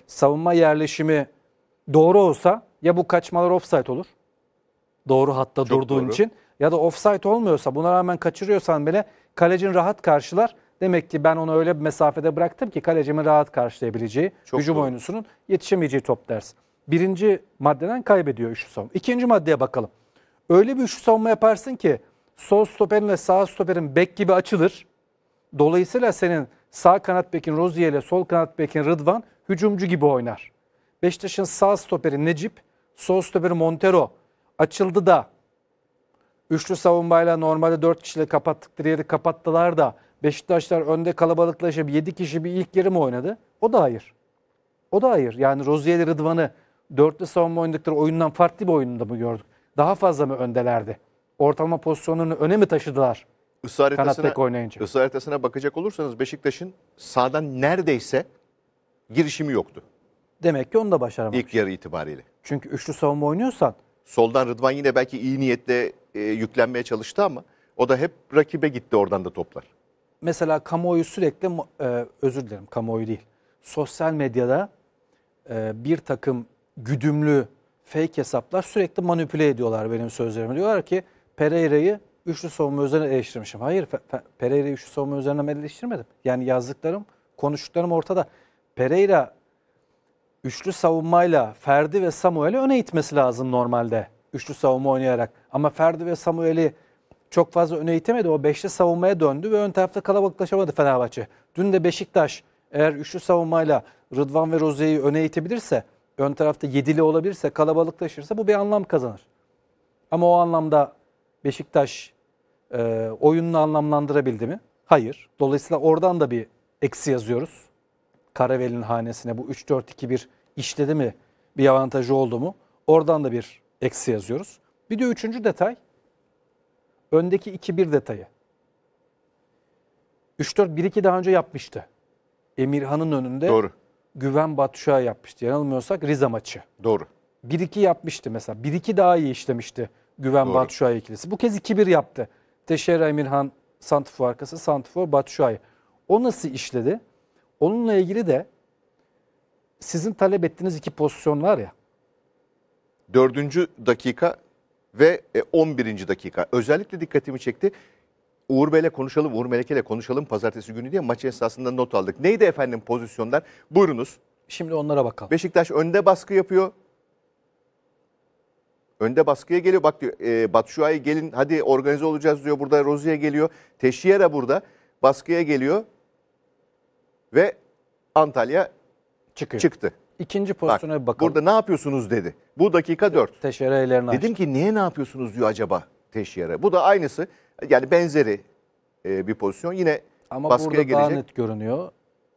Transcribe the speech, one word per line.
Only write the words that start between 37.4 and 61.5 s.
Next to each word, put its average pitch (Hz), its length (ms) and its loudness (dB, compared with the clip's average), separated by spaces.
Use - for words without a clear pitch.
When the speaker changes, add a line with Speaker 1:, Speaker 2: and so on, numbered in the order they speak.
Speaker 1:
dört 165 200 2
kişiyle 156 240 -4
kapattıkları 156 600 -2
yeri 156 160 0
kapattılar 165 720 0
da 139 180 2
Beşiktaşlar 165 580 0
önde 160 320 -2
kalabalıklaşıp 165 800 0
yedi 156 220 -2
kişi 160 320 -6
bir 175 60 -6
ilk 180 260 -6
yarı 190 140 4
mı 180 100 2
oynadı? 135 380 -2
O 226 120 0
da 233 100 6
hayır. 120 320 -2
O 202 120 2
da 254 80 4
hayır. 135 240 2
Yani 135 320 0
Rozier 151 300 2
ile 170 100 2
Rıdvan'ı 156 440 0
dörtlü 156 300 2
savunma 165 340 0
oynadıkları 160 360 -2
oyundan 160 340 2
farklı 175 360 0
bir 175 60 2
oyunda 123 320 0
mı 110 120 -6
gördük? 117 300 -6
Daha 160 180 2
fazla 165 320 2
mı 135 100 -4
öndelerdi? 120 600 -2
Ortalama 156 400 2
pozisyonlarını 160 560 -2
öne 160 220 2
mi 208 100 4
taşıdılar? 135 600 0
Speaker 2:
Israr 139 260 2
Speaker 1:
Kanat 143 80 -2
Speaker 2:
haritasına, 139 260 0
Speaker 1:
bek 135 140 -2
oynayınca. 120 460 -2
Speaker 2:
ısrar 131 180 0
haritasına 135 400 -4
bakacak 135 340 -4
olursanız 156 420 -6
Beşiktaş'ın 147 540 -6
sağdan 131 640 -4
neredeyse 147 640 0
girişimi 147 420 -2
yoktu. 92 300 -4
Speaker 1:
Demek 151 300 -2
ki 220 60 2
onu 220 120 0
da 160 100 2
başaramamış. 117 440 -4
Speaker 2:
İlk - 100 -8